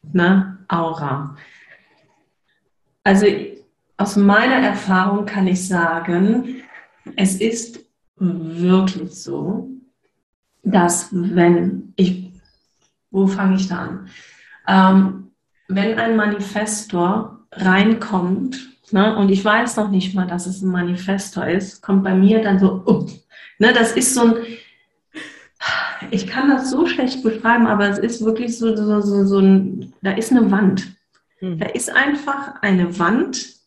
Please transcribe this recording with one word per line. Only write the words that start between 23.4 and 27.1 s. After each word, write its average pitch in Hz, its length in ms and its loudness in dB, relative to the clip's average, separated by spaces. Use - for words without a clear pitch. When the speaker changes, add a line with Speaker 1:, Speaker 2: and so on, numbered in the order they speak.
Speaker 1:
ne, 233 140 6
das 226 200 2
ist 254 220 0
so 240 80 2
ein, 226 140 4
ich 190 160 -2
kann 277 220 0
das 254 220 0
so 302 160 2
schlecht - 360 -4